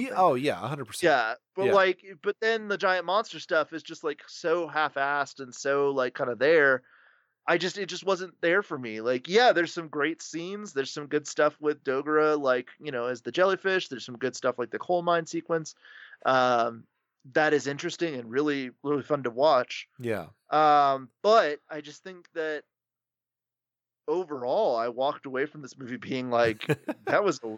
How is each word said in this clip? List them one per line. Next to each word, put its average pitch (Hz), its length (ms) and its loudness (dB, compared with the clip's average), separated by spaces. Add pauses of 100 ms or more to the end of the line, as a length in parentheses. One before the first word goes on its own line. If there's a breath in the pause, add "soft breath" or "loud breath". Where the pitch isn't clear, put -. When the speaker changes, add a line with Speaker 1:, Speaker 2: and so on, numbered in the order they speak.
Speaker 1:
something. 262 100 -8
Speaker 2:
oh, 180 200 6
yeah, 127 280 -2
a 110 40 -6
hundred 139 180 -6
percent. - 260 0
Speaker 1:
Yeah, 120 220 2 (220)
but 190 100 -2
Speaker 2:
Yeah. 196 80 4
Speaker 1:
like, 190 320 4 (160)
but 202 180 -4
then 220 280 -2
the 202 100 -2
giant 185 300 0
monster 185 320 -2
stuff 156 340 -2
is 156 80 -10
just, 160 220 -14
like, 151 240 -6
so 170 400 -2
half-assed 143 720 -2
and 127 140 -14
so, 139 360 0
like, 127 260 -2
kinda 123 200 -4
there. 139 480 4 (640 soft breath)
I 170 100 2
just, 175 220 -4
it 190 80 -6
just 170 180 -12
wasn't 185 360 -4
there 175 200 2
for 165 160 -10
me. 110 240 -8
Like, 127 260 -2
yeah, 214 260 6
there's 165 200 0
some 165 140 -8
great 151 340 -4
scenes. 190 520 -10
There's 135 180 -4
some 147 160 -10
good 147 200 -2
stuff 151 320 0
with 147 240 -2
Dogora, 151 560 2
like, 127 300 0 (100)
you 147 120 -10
know, 120 160 -4
as 123 160 -6
the 120 80 -8
jellyfish. 185 580 0
There's 120 160 -12
some 123 140 -14
good 127 160 -4
stuff 127 240 -2
like 120 100 -6
the 110 100 -8
coal 175 220 -2
mine 170 240 0
sequence. 165 480 -6 (540 loud breath)
Um, 120 580 2 (480)
that 156 200 4
is 139 120 2
interesting 156 500 -4
and 120 140 -10
really, 139 400 0 (140)
really 139 200 -2
fun 139 200 -2
to 120 80 -2
watch. 127 580 2 (100)
Speaker 2:
Yeah. 110 280 -4 (240)
Speaker 1:
Um, 143 580 4 (140)
but 190 360 4 (120)
I 151 100 -10
just 147 220 -20
think 185 320 -18
that 156 300 -6 (1400)
overall, 151 720 0
I 117 120 -2
walked 135 360 -4
away 131 200 -2
from 151 160 -14
this 131 160 -18
movie 123 200 -10
being 127 320 -6
like, 117 380 2
Speaker 2:
<laughs> - 380 -4
Speaker 1:
"That 202 180 2
was 175 200 0
a 110 140 -10